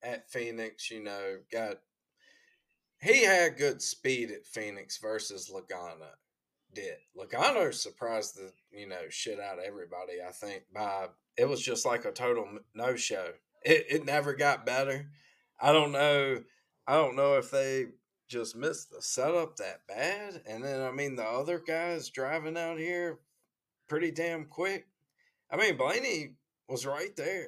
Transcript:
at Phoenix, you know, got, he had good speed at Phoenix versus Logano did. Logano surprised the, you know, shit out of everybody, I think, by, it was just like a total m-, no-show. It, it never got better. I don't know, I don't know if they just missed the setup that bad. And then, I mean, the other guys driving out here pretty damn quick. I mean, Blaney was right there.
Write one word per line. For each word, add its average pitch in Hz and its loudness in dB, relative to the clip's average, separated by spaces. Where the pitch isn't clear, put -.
at 113 -8
Phoenix, 113 -6
you 113 -10
know, 101 -6
got, 110 -4
he 240 8
had 180 6
good 139 0
speed 123 -2
at 95 -12
Phoenix 101 -10
versus 107 -6
Logano 87 -10
did. 98 -8
Logano 156 2
surprised 110 -4
the, 95 -14
you 101 -12
know, 90 -8
shit 104 -6
out 98 -8
of 90 -8
everybody, 90 -10
I 90 -10
think, 98 -10
by, 98 -4
it - 6
was 135 -2
just 123 -2
like 120 2
a 123 -2
total 120 0
m-, 104 -12
no-show. 120 -2
It, 156 6
it 147 0
never 143 2
got 135 4
better. 135 0
I 139 8
don't 147 6
know, 139 4
I 131 4
don't 143 6
know 139 6
if 123 2
they 135 2
just 113 -4
missed - -4
the - -14
setup 160 0
that 95 -8
bad. 175 -4
And 113 -8
then, 135 -2
I 131 -2
mean, 139 -4
the 117 -4
other 143 -2
guys 165 -2
driving 156 -2
out 165 -4
here 170 -2
pretty 160 0
damn 165 -2
quick. 185 -2
I - -2
mean, 185 4
Blaney 175 0
was 131 -4
right 143 -4
there. 165 -4